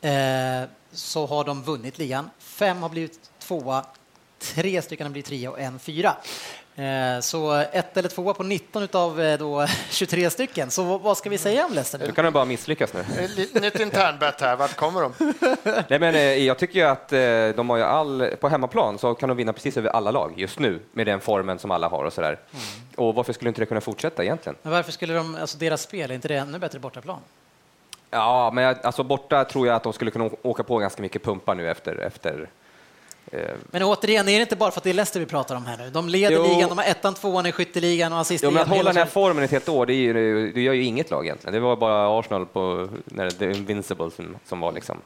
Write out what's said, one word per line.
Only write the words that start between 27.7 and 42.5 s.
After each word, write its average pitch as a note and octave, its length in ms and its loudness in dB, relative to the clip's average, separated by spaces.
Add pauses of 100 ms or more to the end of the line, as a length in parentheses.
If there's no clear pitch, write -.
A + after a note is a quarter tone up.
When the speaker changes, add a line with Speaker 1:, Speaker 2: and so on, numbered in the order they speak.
Speaker 2:
Ja, A#2 420 4
men B2+ 100 4
jag, B2+ 220 2
alltså B2 180 0
borta C3+ 420 2
tror C3 220 2
jag A#2+ 80 4
att A2+ 80 0
de A2 100 -2
skulle A2 180 -4
kunna A2+ 140 -2
å-, A2 160 -4
åka A#2+ 220 -2
på A#2+ 140 0
ganska G2+ 240 -2
mycket G2+ 220 -6
pumpar G2 320 -2
nu F2 160 -4
efter... - 260 -6
efter, D#2+ 520 -8 (840)
eh, - 80 -6 (320)
Speaker 1:
Men F#3 120 -2
återigen, G#3 460 2
är G3+ 60 6
det G#3+ 60 6
inte A3+ 140 0
bara G3 160 2
för - 80 -4
att - 40 -16
det F#3+ 60 2
är F3+ 40 2
Leicester F#3+ 260 0
vi D#3+ 60 -2
pratar C#3 300 -4
om B2 100 -8
här A#2+ 120 -8
nu? B2 120 -12
De E3 200 -2
leder F#3 260 4
Speaker 2:
Jo. E3 80 6
Speaker 1:
ligan, F3 260 6
de F3 80 -2
har G3+ 80 2
ettan, G3 280 2
tvåan F#3 320 0
i F3 60 0
skytteligan E3+ 640 0
och E3 60 0
assist E3 240 0
Speaker 2:
Jo, C#3+ 80 6
men D#3+ 100 6
att - 60 2
Speaker 1:
ligan F#3+ 100 4
Speaker 2:
hålla - 20 6
Speaker 1:
hela F#3+ 100 4
Speaker 2:
den F3+ 80 4
här E3+ 80 6
Speaker 1:
tiden. D#3+ 80 -8
Speaker 2:
formen F3+ 300 4
i - 20 2
ett C3 60 0
helt C#3 180 0
år, C3+ 160 4
det B2 80 2
är - 20 4
ju, A2+ 560 2
det B2 100 0
gör C3 120 4
ju B2+ 100 2
inget B2+ 260 0
lag D2 160 -2
egentligen. E2 280 -6
Det G#2+ 60 2
var B2 160 2
bara G#2+ 440 4
Arsenal G2+ 260 -2
på, F#2 440 -2 (160)